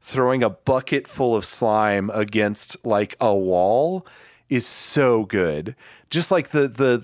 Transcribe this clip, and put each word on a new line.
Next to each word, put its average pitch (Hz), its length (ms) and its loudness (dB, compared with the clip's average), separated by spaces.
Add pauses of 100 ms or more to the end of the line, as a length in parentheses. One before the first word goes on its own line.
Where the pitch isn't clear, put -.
throwing 131 420 0
a 107 60 2
bucket 131 580 -2
full 123 260 -2
of 104 120 0
slime 107 680 0
against, 104 640 -2 (100)
like, 104 360 0
a 110 120 4
wall 101 720 0 (440)
is 123 180 -2
so 123 560 0
good. 85 500 -2 (360)
Just, 165 200 -2
like, 175 200 0
the, 143 180 2
the, 123 360 2